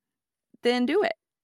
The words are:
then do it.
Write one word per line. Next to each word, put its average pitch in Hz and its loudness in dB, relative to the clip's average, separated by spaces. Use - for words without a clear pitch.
then 247 2
do 381 0
it. - -2